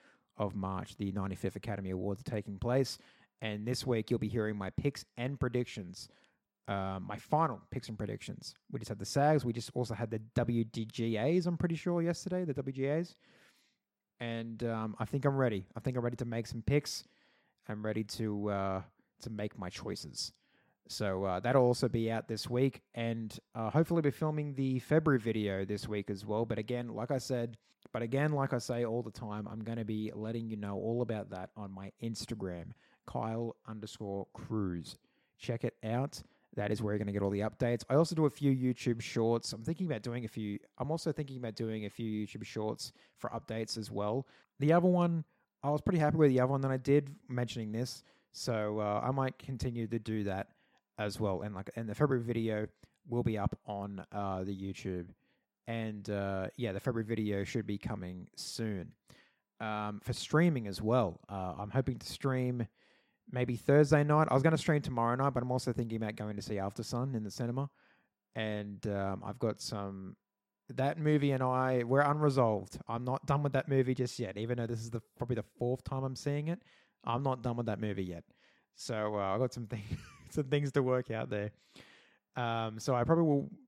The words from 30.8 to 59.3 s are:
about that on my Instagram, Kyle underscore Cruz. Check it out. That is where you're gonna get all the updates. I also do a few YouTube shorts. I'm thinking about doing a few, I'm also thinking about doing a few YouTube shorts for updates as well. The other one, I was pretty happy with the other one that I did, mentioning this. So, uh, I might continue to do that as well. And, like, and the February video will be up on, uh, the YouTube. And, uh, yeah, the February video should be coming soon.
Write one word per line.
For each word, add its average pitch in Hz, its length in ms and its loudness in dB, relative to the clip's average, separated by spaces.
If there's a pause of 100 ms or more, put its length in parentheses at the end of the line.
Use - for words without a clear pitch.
about 107 280 -4
that 92 260 -10
on 104 140 -10
my 95 220 -12 (100)
Instagram, 98 720 -6 (340)
Kyle 117 480 -4 (140)
underscore 104 640 -8
Cruz. 92 640 -2 (400)
Check - 240 -4
it - 220 -2
out. 120 360 -2 (360)
That 104 160 -2
is 110 100 0
where 104 120 2
you're 104 40 2
gonna 101 140 -2
get 101 100 2
all 98 80 4
the 98 100 2
updates. 117 480 0
I 127 60 2
also 160 220 4
do 160 100 6
a 139 40 2
few 139 200 2
YouTube 123 500 2
shorts. 117 520 0
I'm 110 100 -10
thinking 165 240 -4
about 123 160 -2
doing 120 220 -4
a 107 40 -6
few, 104 300 -4 (200)
I'm 135 120 -2
also 160 220 -2
thinking 139 240 -8
about 120 180 -6
doing 110 300 -4
a 101 60 -6
few 107 360 -2
YouTube 107 180 -10
shorts 107 480 -4 (260)
for - 120 -6
updates 113 480 -6
as 107 100 -6
well. 107 380 -2 (320)
The 147 140 4
other 175 160 6
one, 175 360 4 (400)
I 139 60 2
was 147 100 2
pretty 185 200 2
happy 151 160 4
with 151 140 10
the 127 100 6
other 127 100 6
one 139 120 2
that 135 100 2
I 131 40 2
did, 139 380 4 (140)
mentioning 120 420 -2
this. 117 320 -4 (300)
So, 107 480 0
uh, 104 200 2
I 120 120 2
might 135 260 0
continue 120 480 -4
to 113 140 -2
do 107 240 -2
that 98 240 -2 (500)
as 104 220 -2
well. 101 220 0
And, 104 120 -6
like, 95 220 -8
and 117 120 -4
the 104 60 -4
February 135 300 2
video 113 420 0 (420)
will 120 140 0
be 110 160 0
up 98 260 0
on, 101 460 -6
uh, 98 320 -4
the 98 140 -4
YouTube. 95 500 -6 (640)
And, 110 420 -6
uh, 98 460 -2
yeah, 113 160 -2
the 98 80 -4
February 113 260 0
video 104 380 0
should 110 200 -2
be 101 140 -4
coming 90 560 -6
soon. 110 560 -4 (720)